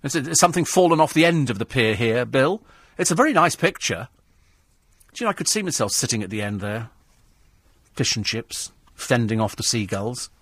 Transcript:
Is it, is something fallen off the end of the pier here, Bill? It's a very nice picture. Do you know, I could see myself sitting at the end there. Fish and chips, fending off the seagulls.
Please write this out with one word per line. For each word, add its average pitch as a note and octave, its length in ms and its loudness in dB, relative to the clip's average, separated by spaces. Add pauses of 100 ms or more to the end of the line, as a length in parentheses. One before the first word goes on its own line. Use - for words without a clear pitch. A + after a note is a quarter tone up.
Is C#3+ 140 -6
it, D3 140 -2
is D#3+ 100 2
something F3 240 4
fallen E3 380 4
off D3+ 120 2
the D#3+ 120 4
end D#3+ 240 2
of G2+ 100 -4
the A2+ 60 -4
pier A2 280 2
here, A2+ 300 0
Bill? C3+ 400 0 (340)
It's F3+ 120 0
a E3+ 60 0
very C#4 180 2
nice E3+ 220 4
picture. A#2+ 540 -4 (1040)
Do - 100 -8
you - 20 -2
know, G#3 60 0
I - 20 -2
could - 140 -4
see G#3+ 160 -2
myself B2 280 -2
sitting A2+ 300 -2
at F#2+ 80 -8
the G#2+ 120 -6
end G2+ 180 -4
there. G#2+ 300 -6 (1040)
Fish - 200 -2
and G#2+ 80 -4
chips, - 500 -8 (200)
fending A2+ 480 0
off G#2+ 140 -2
the - 80 -8
seagulls. G#2+ 680 -4 (120)